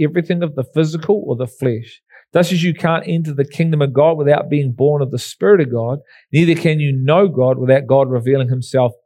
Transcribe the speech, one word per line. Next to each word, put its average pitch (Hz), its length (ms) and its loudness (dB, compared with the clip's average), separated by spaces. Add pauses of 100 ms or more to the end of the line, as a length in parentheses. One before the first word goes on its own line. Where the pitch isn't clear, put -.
everything 170 420 -2
of 156 140 -4
the 131 80 -4
physical 160 640 -2
or 123 100 -4
the 123 100 -4
flesh. 117 560 -6 (320)
Just 170 180 2
as 170 100 0
you 175 120 0
can't 165 340 -2
enter 165 240 -4
the 139 140 -2
kingdom 160 340 -2
of 139 140 0
God 156 240 2
without 147 320 0
being 143 220 0
born 143 280 0
of 127 100 -4
the 123 80 -6
Spirit 190 440 0
of 127 100 -4
God, 120 280 -4 (320)
neither 165 280 2
can 156 180 0
you 143 140 0
know 147 360 2
God 127 300 0
without 131 280 2
God 131 240 2
revealing 127 400 0
himself 127 420 -2 (140)